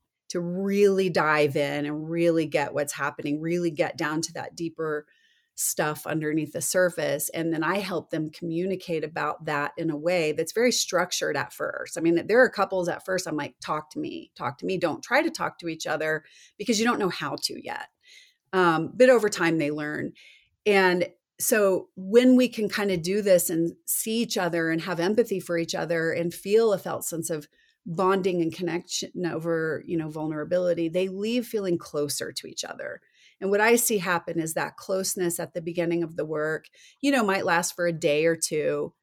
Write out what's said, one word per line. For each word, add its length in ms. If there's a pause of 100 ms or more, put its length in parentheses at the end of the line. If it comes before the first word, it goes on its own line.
(280)
to 120
really 680
dive 480
in 300
and 240
really 340
get 300
what's 180
happening, 480
really 300
get 260
down 240
to 140
that 200
deeper 520 (540)
stuff 460
underneath 460
the 80
surface. 720
And 220
then 120
I 140
help 320
them 200
communicate 720
about 440
that 300
in 140
a 60
way 340
that's 220
very 180
structured 680
at 160
first. 460
I 20
mean, 280
there 120
are 80
couples 400
at 160
first 220
I'm 80
like, 260
"Talk 300
to 80
me, 380
talk 220
to 80
me." 120
Don't 240
try 180
to 100
talk 280
to 100
each 160
other 380 (360)
because 200
you 80
don't 140
know 80
how 340
to 180
yet. 280 (640)
Um, 420
but 160
over 180
time 300
they 140
learn. 400 (520)
And 440 (320)
so 560
when 400
we 120
can 200
kind 240
of 100
do 180
this 300
and 220 (120)
see 340
each 200
other 320
and 120
have 180
empathy 400
for 180
each 160
other 380
and 200
feel 400
a 60
felt 260
sense 260
of 180 (360)
bonding 580
and 120
connection 560 (160)
over, 600
you 100
know, 120
vulnerability, 800
they 200
leave 380
feeling 320
closer 520
to 160
each 180
other. 360 (400)
And 120
what 80
I 160
see 220
happen 420
is 140
that 220
closeness 640
at 160
the 80
beginning 400
of 140
the 80
work, 400 (360)
you 120
know, 100
might 240
last 300
for 100
a 60
day 340
or 80
two. 580 (100)